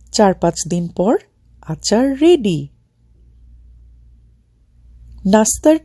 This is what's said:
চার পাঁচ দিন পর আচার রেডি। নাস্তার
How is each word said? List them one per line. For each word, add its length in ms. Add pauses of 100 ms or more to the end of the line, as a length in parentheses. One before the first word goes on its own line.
(120)
চার 220
পাঁচ 220 (120)
দিন 200
পর 300 (440)
আচার 580
রেডি। 480 (2500)
নাস্তার 600